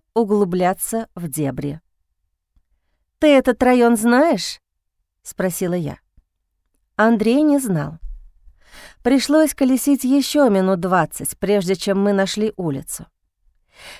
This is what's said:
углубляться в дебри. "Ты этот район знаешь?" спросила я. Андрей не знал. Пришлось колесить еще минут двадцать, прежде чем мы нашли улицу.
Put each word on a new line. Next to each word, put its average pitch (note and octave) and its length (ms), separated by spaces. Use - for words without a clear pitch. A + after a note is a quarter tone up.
углубляться G3+ 1000
в F3 140
дебри. C#3+ 520
"Ты D4+ 100
этот C4 340
район A#3+ 340
знаешь?" A#3+ 640
спросила F3+ 520
я. D3+ 240
Андрей A3+ 460
не D4 160
знал. D#3+ 400
Пришлось C#4+ 520
колесить C4 500
еще C#4 440
минут F#3+ 320
двадцать, F3 580
прежде F#3+ 380
чем G3 260
мы G3+ 100
нашли G3+ 440
улицу. D#3+ 500